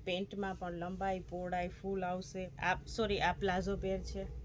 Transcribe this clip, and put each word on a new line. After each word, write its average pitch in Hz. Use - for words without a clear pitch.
પેન્ટમાં 190
પણ 180
લંબાઈ 185
પહોળાઈ 180
ફૂલ 190
આવશે. 185
આ, 175
સોરી, 208
આ 175
પ્લાઝો 190
પેર 190
છે -